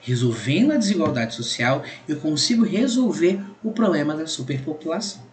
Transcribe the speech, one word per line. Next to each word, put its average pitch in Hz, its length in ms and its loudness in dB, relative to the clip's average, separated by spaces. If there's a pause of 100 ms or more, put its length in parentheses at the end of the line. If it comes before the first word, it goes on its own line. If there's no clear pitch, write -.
Resolvendo 123 720 2
a 294 40 2
desigualdade 160 560 0
social, 123 500 0 (240)
eu 151 100 -4
consigo 156 460 2
resolver 202 800 2 (220)
o 220 80 -4
problema 156 440 2
da 156 120 -6
superpopulação. 151 1040 -6